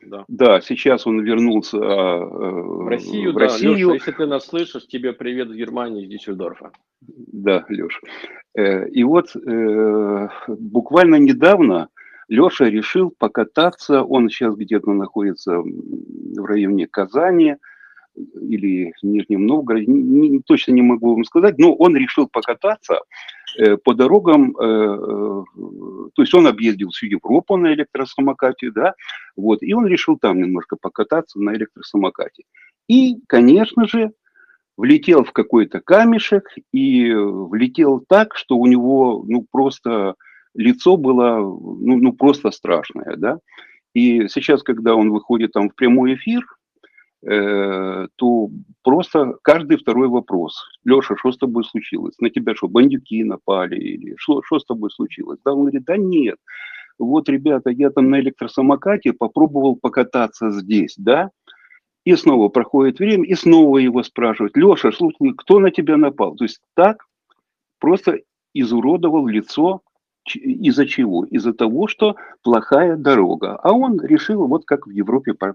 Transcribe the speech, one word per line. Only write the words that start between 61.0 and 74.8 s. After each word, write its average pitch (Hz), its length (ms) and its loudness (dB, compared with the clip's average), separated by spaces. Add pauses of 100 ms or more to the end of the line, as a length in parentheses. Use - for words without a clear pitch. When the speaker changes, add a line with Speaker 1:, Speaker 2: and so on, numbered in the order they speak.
Speaker 2:
И 180 120 4
снова 120 320 2
проходит 131 520 0
время, 196 260 0
и 185 80 -4
снова 160 440 4
его 123 240 0
спрашивают: 113 540 -4
«Леша, 165 360 4
слушай, 147 440 -2
кто 202 220 4
на 190 120 4
тебя 156 260 0
напал?» 139 400 0
То 120 80 -6
есть - 160 -8 (140)
так 214 300 2 (760)
просто 175 400 0 (340)
изуродовал 143 720 -2
лицо. 147 560 -4 (420)
Ч-, - 160 -12
из-за 135 460 -2
чего? 101 400 -4
Из-за 113 260 -4
того, 123 340 -2
что - 300 -2 (260)
плохая 139 540 2
дорога. 101 640 0
А 185 100 4
он 240 280 0
решил 151 460 0
вот 156 180 -2
как 143 220 -4